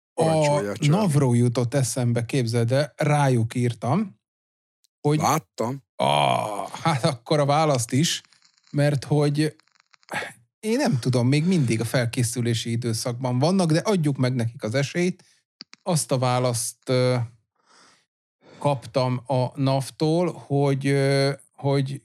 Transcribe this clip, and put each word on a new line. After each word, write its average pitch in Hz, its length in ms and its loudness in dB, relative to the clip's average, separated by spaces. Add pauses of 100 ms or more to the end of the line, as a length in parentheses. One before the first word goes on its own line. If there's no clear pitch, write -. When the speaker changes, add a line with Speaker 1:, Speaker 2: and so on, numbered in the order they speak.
(140)
Speaker 1:
A 165 100 -2
Speaker 2:
Parancsolja, 147 520 0
Csörni. 151 200 2
Speaker 1:
Navro 143 380 2
jutott 120 400 0
eszembe, 120 520 0
képzeld 117 460 -2
el, 139 240 0
rájuk 135 600 2
írtam, 123 640 -2 (840)
hogy 147 160 2
Speaker 2:
Láttam. 135 680 -2 (120)
Speaker 1:
Ah, 73 720 0
hát 147 340 -2
akkor 151 360 -2
a 143 60 2
választ 143 460 0
is, 151 300 0 (500)
mert 143 320 0
hogy 147 520 0 (1040)
én 220 180 -2
nem 233 220 2
tudom, 123 280 0
még 151 180 2
mindig 127 360 2
a 117 40 -4
felkészülési 117 840 -2
időszakban 120 680 -2
vannak, 170 320 2
de 160 80 2
adjuk 160 380 0
meg 127 180 0
nekik 117 280 -4
az 113 120 -4
esélyt. 175 480 -2 (600)
Azt 170 280 -2
a 135 60 0
választ, 123 720 -2
ö, 127 260 2 (1400)
kaptam 127 680 -2
a 127 340 -2
navtól, 156 720 0
hogy, 139 560 0
ö, 139 440 2 (240)
hogy 139 500 -2